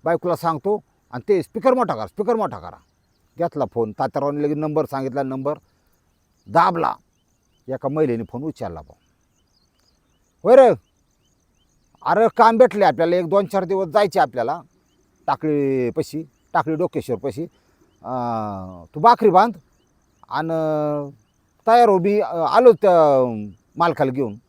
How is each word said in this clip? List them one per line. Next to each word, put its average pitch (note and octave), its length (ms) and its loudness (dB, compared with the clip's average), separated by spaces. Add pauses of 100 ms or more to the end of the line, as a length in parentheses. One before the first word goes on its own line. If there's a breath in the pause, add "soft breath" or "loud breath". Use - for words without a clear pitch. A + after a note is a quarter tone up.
बायकोला E3+ 320 -2
सांगतो E3+ 460 -4 (280)
आणि B2 180 -12
ते F#3 140 2
स्पीकर B3 320 0
मोठा A#3 200 -2
करा, A2 120 -6
स्पीकर A3+ 300 -4
मोठा C#3+ 220 -4
करा." E2+ 200 -16 (600)
घेतला D#3+ 340 -2
फोन, A2+ 200 -4
तात्यारावने C#3+ 500 -4
लगेच D3 140 -2
नंबर D3+ 280 -4
सांगितला, C3+ 380 -6
नंबर C3+ 360 -6 (880)
दाबला, E3 480 0 (760)
एका C3 200 -6
महिलेने C3 360 -2
फोन B2 180 -12
उचलला G2 380 -10
बा. - 120 -20 (1500)
"होय A#3 120 6
रे, B3 180 8 (1300)
अरे G3+ 200 2 (100)
काम A3+ 220 6
भेटले G#3 260 4
आपल्याला, F3 320 2
एक F3+ 100 0
दोन G3 200 2
चार G3 180 -2
दिवस F#3+ 240 -4
जायचे F#3+ 320 0
आपल्याला C3 420 -2 (640)
टाकळीपाशी, C#3+ 960 -2 (280)
टाकळी D#3+ 220 -2
डोकेश्वरपाशी. C#3 720 -6 (580)
अं, G#2 840 -8 (100)
तू D3+ 60 -10
भाकरी A3+ 300 4
बांध G3 220 4 (760)
आणि D#3 200 -6 (1160)
तयार A#3 220 6
हो, G3 100 4
मी, G3+ 220 0
अ, D#3 160 -6
आलो F#3+ 360 6
त्या D#3 520 4 (520)
मालकाला D#3+ 360 0
घेऊन." A#2+ 240 -6 (120)